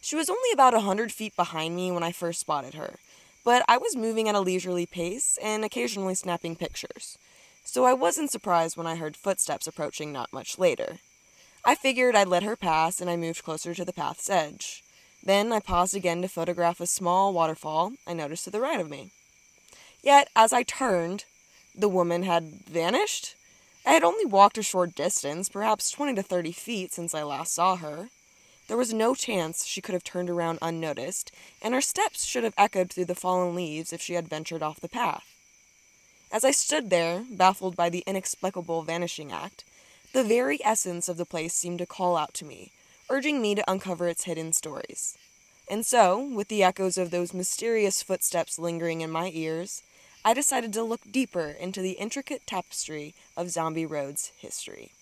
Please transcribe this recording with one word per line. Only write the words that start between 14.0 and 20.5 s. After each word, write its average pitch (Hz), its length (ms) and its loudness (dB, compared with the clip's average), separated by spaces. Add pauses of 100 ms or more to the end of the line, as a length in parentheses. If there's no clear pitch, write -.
edge. - 540 -2 (400)
Then 202 280 4
I 220 80 2
paused 185 360 2
again 175 260 0
to 185 60 -2
photograph 170 520 0
a 175 60 -6
small 185 480 2
waterfall 160 600 0 (120)
I 175 80 -6
noticed 156 300 -6
to 185 80 -10
the 214 100 -2
right 277 180 0
of 156 120 -4
me. 139 180 -14 (920)
Yet, 277 320 10
as 226 180 8